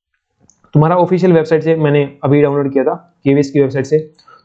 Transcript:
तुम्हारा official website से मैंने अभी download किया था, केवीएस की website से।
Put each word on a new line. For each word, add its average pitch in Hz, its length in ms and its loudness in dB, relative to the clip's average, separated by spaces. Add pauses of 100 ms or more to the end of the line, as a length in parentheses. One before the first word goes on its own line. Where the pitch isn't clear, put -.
(720)
तुम्हारा 156 240 2
official 180 360 0
website 160 300 0
से 160 140 0
मैंने 143 480 -2
अभी 147 180 2
download 143 300 -2
किया 135 120 0
था, - 400 -8
केवीएस 139 260 0
की 147 100 0
website 135 260 -2
से। 156 260 -4 (320)